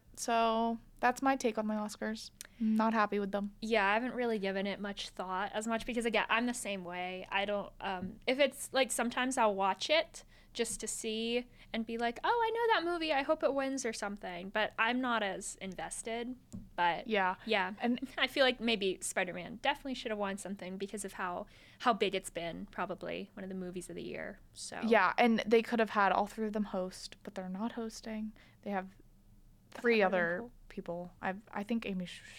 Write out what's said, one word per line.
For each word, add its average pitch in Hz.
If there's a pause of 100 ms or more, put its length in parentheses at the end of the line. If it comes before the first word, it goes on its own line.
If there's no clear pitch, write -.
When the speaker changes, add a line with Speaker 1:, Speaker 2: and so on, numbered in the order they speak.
(160)
Speaker 1:
So 226 (220)
that's 247
my 269
take 233
on 214
the 214
Oscars. 214 (280)
Not 220
happy 208
with 202
them. 202 (100)
Speaker 2:
Yeah, 220
I 302
haven't 240
really 240
given 190
it 196
much 202
thought 185
as 214
much 226
because, 240
again, 214
I'm 233
the 240
same 202
way. 180
I 196
don't, 202 (100)
um, 185 (140)
if 262
it's, 269
like, 269
sometimes 247
I'll 214
watch 190
it 320 (300)
just -
to 220
see 226 (280)
and 226
be 233
like, 233
"Oh, - (180)
I 453
know 453 (120)
that 339
movie. 320
I 277
hope 311
it 285
wins 269
or 226
something." 190
But 214
I'm 233
not 233
as 190
invested. 226 (400)
But 175
Speaker 1:
Yeah. 190 (100)
Speaker 2:
yeah. 196
Speaker 1:
And 240
Speaker 2:
<laughs> -
I 277
feel 277
like 247
maybe 208
Spider-Man 180
definitely 277
should 240
have 214
won 202
something 190
because 196
of 190
how, 185 (320)
how 240
big 196
it's 190
been, 170
probably 180
one 190
of 190
the 190
movies 180
of 170
the 175
year. 80 (140)
So -
Speaker 1:
Yeah, 208
and 226
they 226
could 226
have 220
had 196
all 202
three 220
of 214
them 208
host, 185
but 196
they're 185
not 202
hosting. 220 (300)
They 208
have 190 (840)
Speaker 2:
That -
Speaker 1:
three 233
Speaker 2:
would've 190
been 190
Speaker 1:
other 170
Speaker 2:
cool. 240 (160)
Speaker 1:
people. 175
I, 185 (180)
I 208
think 226
Amy 185
Sch-, - (180)